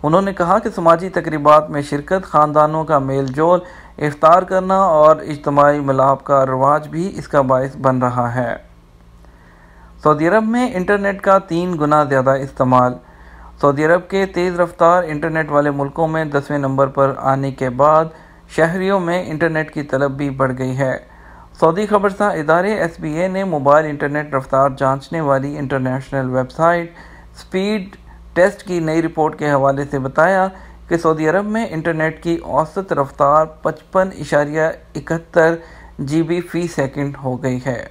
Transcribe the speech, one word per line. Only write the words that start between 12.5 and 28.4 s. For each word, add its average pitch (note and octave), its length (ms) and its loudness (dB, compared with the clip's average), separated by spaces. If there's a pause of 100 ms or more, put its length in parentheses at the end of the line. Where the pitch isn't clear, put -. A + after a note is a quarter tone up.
सऊदी C#3+ 220 2
अरब E3+ 160 4
के G3 260 -2
तेज़ F3+ 340 -2
रफ्तार F3 440 2
इंटरनेट D#3 460 -4
वाले D3 200 2
मुल्कों C#3 360 -2
में D#3+ 240 -4
दसवें C#3+ 280 -2
नंबर C3+ 300 0
पर C3+ 320 0
आने C3+ 320 -2
के C3 160 -4 (100)
बाद D#3 320 4 (460)
शहरियों F#3 440 0
में F3 260 -2
इंटरनेट D#3 440 -2
की D3+ 120 -8
तलब C#3 280 -2
भी C#3 200 -4
बढ़ C3+ 220 -2
गई B2+ 220 -4
है। C3 200 -2 (680)
सऊदी E3+ 260 2
खबरसां G3+ 520 0
इदारे E3+ 360 0
एस E3 260 -4
बी D#3 140 -6
ए F3+ 140 -2
ने F#3+ 160 -4
मोबाइल D3+ 420 2
इंटरनेट D3 480 -4
रफ्तार C3+ 400 0
जांचने C3+ 460 -2
वाली C#3+ 360 -2
इंटरनेशनल C3+ 680 -4
वेबसाइट E3 680 -2 (460)
स्पीड G3 560 -4 (380)
टेस्ट G3 280 2